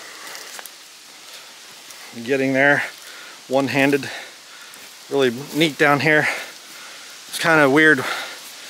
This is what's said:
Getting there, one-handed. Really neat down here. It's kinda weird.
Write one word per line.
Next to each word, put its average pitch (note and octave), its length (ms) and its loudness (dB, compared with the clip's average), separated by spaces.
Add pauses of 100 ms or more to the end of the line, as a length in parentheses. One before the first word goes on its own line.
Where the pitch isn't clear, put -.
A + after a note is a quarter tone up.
(2250)
Getting C3+ 280 0
there, C#3 300 4 (640)
one-handed. C#3 600 0 (1000)
Really C3+ 220 2 (240)
neat D3+ 220 0
down C#3+ 240 4
here. D3+ 260 2 (1040)
It's - 100 -10
kinda D#3 300 4
weird. D3+ 300 6 (720)